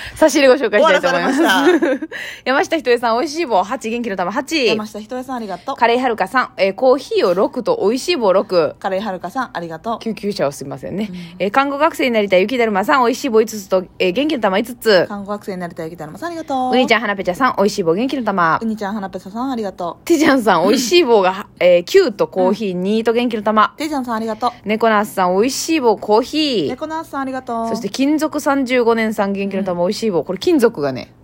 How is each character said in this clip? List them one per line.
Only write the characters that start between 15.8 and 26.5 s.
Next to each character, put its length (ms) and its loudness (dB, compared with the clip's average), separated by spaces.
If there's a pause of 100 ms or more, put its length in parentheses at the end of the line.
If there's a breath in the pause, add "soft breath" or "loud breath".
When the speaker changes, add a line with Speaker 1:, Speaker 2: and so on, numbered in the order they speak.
Speaker 2:
い 40 -8
雪 100 -14
だ 80 -12
る 80 -14
ま 40 -16
さ 100 -8
ん、 20 -6
あ 20 -6
り 60 -10
が 80 -10
と 240 -2
う。 40 -2
Speaker 1:
う 40 -2
に 100 -6
ち 60 0
ゃ 60 2
ん、 20 -4
は 60 -6
な 100 -4
ぺ 80 -10
ち 40 -2
ゃ 60 -4
さ 140 0
ん、 80 -4
美 60 2
味 60 2
し 100 -4
い 40 -4
棒、 120 2
元 120 -2
気 80 -4
の 80 -4
玉。 380 0
Speaker 2:
う 40 -6
に 120 -4
ち 80 -8
ゃ 60 -6
ん、 40 -6
は 60 -8
な 80 -8
ぺ 100 -12
ち 80 -16
ゃ 20 -14
さ 120 -8
ん、 100 -4
あ 60 -6
り 60 -6
が 100 -8
と 280 -8
う。 40 -20
Speaker 1:
て 120 4
ち 80 2
ゃ 80 6
ん 80 2
さ 180 4
ん、 40 2
美 120 4
味 60 0
し 180 4
い 40 6
棒 180 4
が、 260 0 (120)
え 200 6
ー、 40 0
九 300 4
と 160 -2
コ 180 0
ー 60 4
ヒ 140 -4
ー 80 -4
二 280 0
と 80 2
元 160 0
気 80 -2
の 80 -6
玉。 320 2
Speaker 2:
て 140 -6
ち 40 -4
ゃ 60 -2
ん 60 -4
さ 80 -6
ん、 20 -2
あ 40 -4
り 60 -6
が 120 -6
と 100 -2
う。 40 0 (120)
Speaker 1:
猫 240 0
ナ 140 4
ー 40 -4
ス 100 -12
さ 100 2
ん、 100 0
美 120 2
味 40 -2
し 240 -2
い 60 0
棒、 160 4
コ 220 2
ー 20 4
ヒ 160 -6
ー。 320 0